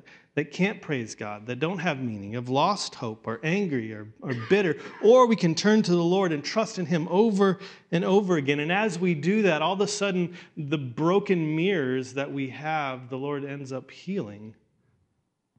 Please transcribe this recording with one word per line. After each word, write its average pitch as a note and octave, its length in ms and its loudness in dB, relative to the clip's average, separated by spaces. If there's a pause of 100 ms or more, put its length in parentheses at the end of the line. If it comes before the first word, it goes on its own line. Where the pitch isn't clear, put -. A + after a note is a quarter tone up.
(360)
that D3+ 160 -2
can't G3 280 -2
praise B2 360 -6
God, G#2 320 -10
that B2 120 -6
don't E3+ 200 -2
have D3+ 200 -4
meaning, G#2+ 340 -8
have B2 140 -6
lost D#3 460 0
hope, A2 320 -10
are A2+ 180 -6
angry, D#3 480 -2
or, G#2+ 160 -12 (140)
or C3+ 140 -4 (160)
bitter. F#3 260 4 (260)
Or B3 220 10
we A3+ 100 4
can E3 200 2
turn G#3+ 260 4
to F3 100 0
the F3 60 4
Lord F3 340 2
and D3 120 -4
trust A3 340 -2
in F#3 80 -4
him D3+ 240 0
over G3 480 4 (340)
and F3 140 0
over F#3+ 320 4
again. C#3+ 220 0
And D3+ 120 -2
as G3 280 0
we F3+ 160 2
do F3+ 260 2
that, D#3+ 220 2
all F3 100 2
of F#3+ 80 -2
a G3 60 4
sudden, F#3 480 -2 (200)
the D3+ 220 -4
broken D#3+ 760 0
mirrors C3 580 -2
that C#3 180 -6
we C#3 180 -6
have, C3+ 600 -6
the C3 80 -8
Lord C#3+ 260 -6
ends C#3 280 -12
up B2+ 180 -10
healing A2 640 -10 (1040)